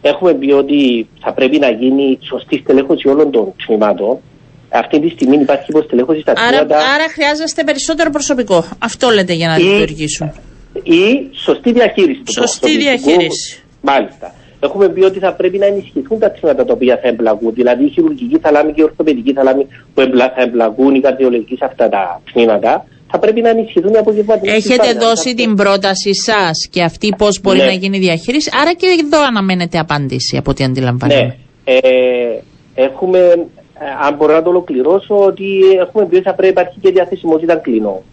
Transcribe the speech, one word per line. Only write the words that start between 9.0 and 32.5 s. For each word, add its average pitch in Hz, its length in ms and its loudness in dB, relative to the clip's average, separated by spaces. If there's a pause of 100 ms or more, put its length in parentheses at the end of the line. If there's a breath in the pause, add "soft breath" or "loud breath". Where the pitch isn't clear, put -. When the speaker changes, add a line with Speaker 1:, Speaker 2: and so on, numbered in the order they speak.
Speaker 2:
λέτε 185 240 0
για 165 140 -2
να 160 80 0
Speaker 1:
Ή 170 60 2
Speaker 2:
λειτουργήσουν. 156 680 -2 (520)
Speaker 1:
ή 220 480 2
σωστή - 400 -2
διαχείριση 226 540 2
του - 60 -10
Speaker 2:
Σωστή 240 280 -2
Speaker 1:
προσωπικού. 302 240 0
Speaker 2:
διαχείριση. 277 800 -2 (180)
Speaker 1:
Μάλιστα. 131 520 -4 (280 soft breath)
Έχουμε 190 280 0
πει 180 140 0
ότι 190 160 0
θα 185 140 -2
πρέπει 180 240 -2
να 196 80 0
ενισχυθούν 202 540 -4
τα 220 120 0
τμήματα 131 340 0
τα 120 80 0
οποία 123 280 2
θα 127 60 -2
εμπλακούν. 113 460 -2
Δηλαδή 123 320 0
η 285 40 0
χειρουργική 294 520 -2
θαλάμη 151 320 2
και 156 80 0
η - 20 6
ορθοπαιδική 139 500 0
θαλάμη 135 340 0 (260 loud breath)
που 139 80 2
εμπλα-, 127 340 2
θα 127 60 -2
εμπλακούν, 120 540 2
οι 131 40 2
καρδιολογικοί 127 560 0
σε 139 100 -4
αυτά 120 240 0
τα 92 320 -4 (120)
τμήματα, 117 520 2 (260 soft breath)
θα 170 80 -2
πρέπει 220 220 0
να 233 80 2
ενισχυθούν 214 440 0
οι 220 40 4
απογευματινές 214 580 0
Speaker 2:
Έχετε 214 180 -2
Speaker 1:
συμπάρτες. 226 340 2
Speaker 2:
δώσει 226 220 -2
Speaker 1:
Αυτό 240 140 -4
Speaker 2:
την 214 120 0
πρόταση 196 600 0
σας 196 540 -2
και 175 140 -2
αυτή 196 340 -2
πώς 208 240 0
μπορεί 190 160 2
Speaker 1:
Ναι. 185 80 4
Speaker 2:
να 185 60 2
γίνει 196 260 -4
η - 20 -2
διαχείριση. 185 500 -2 (120)
Άρα 339 120 2
και 349 120 -4 (200)
εδώ 302 180 2
αναμένεται 190 560 -2
απάντηση 139 580 -4
από 131 140 -2
ό,τι 135 120 -2
αντιλαμβάνομαι. 131 580 0
Speaker 1:
Ναι. 123 140 -4 (380)
Ε, 127 680 2 (340)